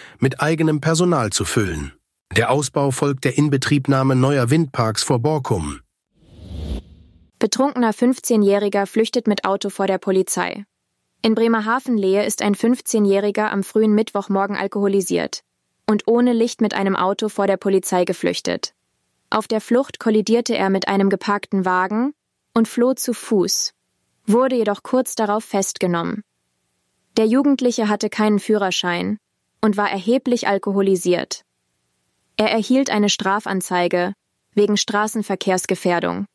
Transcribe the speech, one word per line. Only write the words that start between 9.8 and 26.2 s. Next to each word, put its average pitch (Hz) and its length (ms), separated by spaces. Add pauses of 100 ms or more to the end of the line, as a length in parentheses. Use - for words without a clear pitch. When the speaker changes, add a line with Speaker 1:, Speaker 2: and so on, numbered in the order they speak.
Speaker 2:
der 190 100
Polizei. 190 680 (560)
In 220 120
Bremerhaven-Lehe 220 920
ist - 160
ein 208 120
fünfzehnjähriger 208 960
am 196 120
frühen 214 320
Mittwochmorgen 202 600
alkoholisiert 196 880 (440)
und 214 200
ohne 240 280
Licht 233 260
mit 214 140
einem 196 220
Auto 202 340
vor 196 160
der 190 100
Polizei 185 480
geflüchtet. - 680 (560)
Auf 214 180
der 220 140
Flucht 247 360
kollidierte 220 560
er 196 140
mit 190 180
einem 196 220
geparkten 196 560
Wagen 190 480 (400)
und 226 160
floh 247 240
zu 247 220
Fuß, - 580 (540)
wurde 254 300
jedoch 208 260
kurz - 320
darauf 214 300
festgenommen. 180 800 (920)